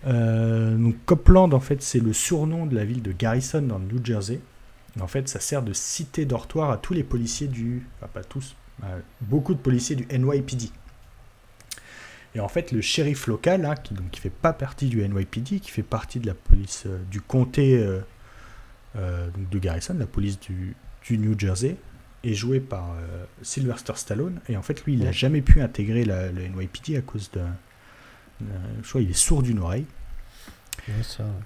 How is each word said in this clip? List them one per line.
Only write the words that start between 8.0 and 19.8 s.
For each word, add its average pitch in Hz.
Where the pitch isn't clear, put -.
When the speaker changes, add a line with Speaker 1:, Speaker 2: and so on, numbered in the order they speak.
Speaker 1:
pas 101
tous, 131
euh, 92
beaucoup 135
de 139
policiers 127
du 127
N 127
Y 139
P 131
D. 113
Et 113
en 101
fait, 170
le 110
shérif 143
local, 165
hein, 147
qui, -
donc, 92
qui -
fait 95
pas 165
partie -
du 117
N 98
Y 95
P -
D, 185
qui -
fait 107
partie -
de 113
la 98
police, -
euh, 92
du 101
comté, 131
euh, 98
euh, 90
donc 92
de 98
Garrison, 90